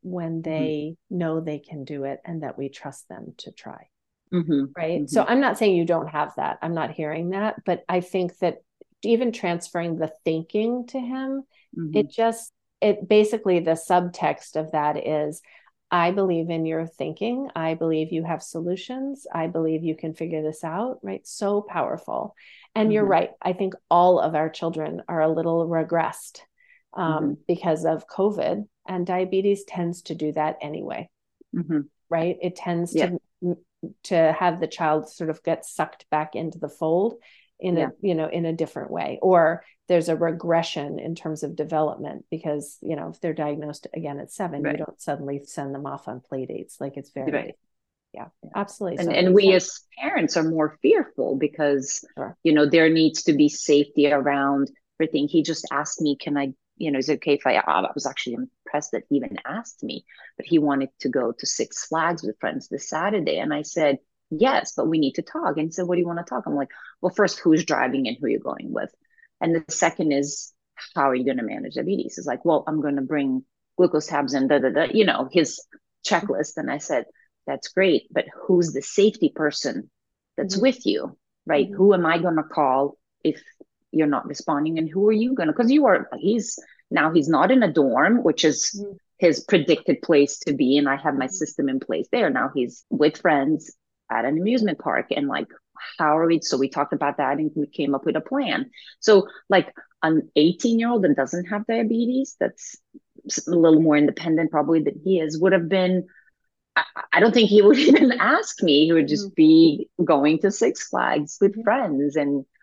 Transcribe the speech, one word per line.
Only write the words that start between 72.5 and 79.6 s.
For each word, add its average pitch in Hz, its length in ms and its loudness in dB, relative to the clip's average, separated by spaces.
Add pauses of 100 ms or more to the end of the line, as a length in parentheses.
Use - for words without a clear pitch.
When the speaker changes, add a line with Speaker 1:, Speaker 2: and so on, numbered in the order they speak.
Speaker 2:
I'm 156 120 -2
gonna 143 220 -2
bring 135 420 -2 (340)
glucose 165 300 2
tabs 143 280 -2
and 135 120 0
da, 143 120 4
da, 127 100 2
da," 143 140 0 (100)
you 220 120 6
know, 131 260 0
his - 280 0 (460)
checklist. 170 520 -2
And 139 140 -6
I 143 60 -4
said, 135 280 -4 (400)
"That's 139 220 -8
great, 185 440 2
but - 220 0
who's 175 400 2
the 135 80 -4
safety 202 540 2
person 147 540 -4 (480)